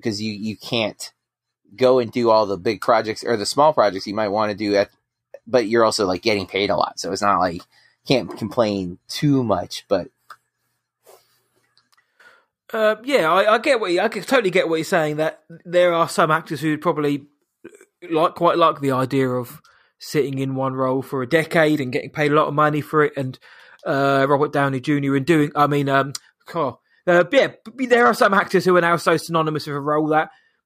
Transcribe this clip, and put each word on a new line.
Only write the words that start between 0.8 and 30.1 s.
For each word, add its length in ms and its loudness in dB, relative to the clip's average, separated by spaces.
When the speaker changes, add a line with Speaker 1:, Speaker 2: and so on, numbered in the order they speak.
Speaker 1:
go 220 4
and 120 -2
do 200 0
all 160 4
the 100 -4
big 240 -4
projects 420 0
or 140 -2
the 80 -4
small 300 2
projects 320 0
you 80 -8
might 140 -2
wanna 260 -2
do 200 -2
at, 140 2
but 200 2
you're 180 4
also, 220 0
like, 160 -2
getting 240 0
paid 240 -2
a 60 0
lot, 220 -2
so 140 -8
it's 80 -6
not 200 2
like, 200 -2
can't 300 -2
complain 680 -2
too 380 0
much, 420 -4
but 220 -2
Speaker 2:
Uh, 300 0
yeah, 280 2
I, 240 4
I 40 2
get 220 0
what 100 -4
you, 100 0
I 80 0
can 140 -8
totally 280 2
get 180 2
what 80 0
you're 80 -2
saying, 320 -2
that 260 -4
there 280 2
are 160 0
some 220 0
actors 300 -4
who'd 200 -2
probably 460 -2
like, 280 0
quite 220 2
like 220 2
the 120 -2
idea 360 0
of 320 -6
sitting 400 -4
in 160 -4
one 200 -4
role 280 -2
for 180 -6
a 80 -6
decade 520 2
and 120 -6
getting 180 -6
paid 200 -2
a 40 2
lot 120 4
of 80 -4
money 260 0
for 220 0
it, 140 0
and, 220 -6
uh, 440 0
Robert 240 0
Downey 260 0
Junior 380 -2
and 100 -2
doing, 300 2
I 100 2
mean, 220 0
um, 240 0
cool. 340 -6
Uh, 260 4
yeah, 220 2
b-, 120 -6
there 200 4
are 80 4
some 200 4
actors 300 2
who 120 4
are 40 6
now 160 2
so 200 2
synonymous 500 -2
with 80 -8
a 60 -6
role 280 0
that, 220 0